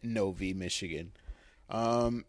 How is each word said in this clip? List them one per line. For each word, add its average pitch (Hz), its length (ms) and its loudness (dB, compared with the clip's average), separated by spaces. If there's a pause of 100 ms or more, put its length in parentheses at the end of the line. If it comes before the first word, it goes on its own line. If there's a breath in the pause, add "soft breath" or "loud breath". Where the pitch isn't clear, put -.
Novi, 98 500 0
Michigan. 90 600 -4 (580 soft breath)
Um, 117 580 2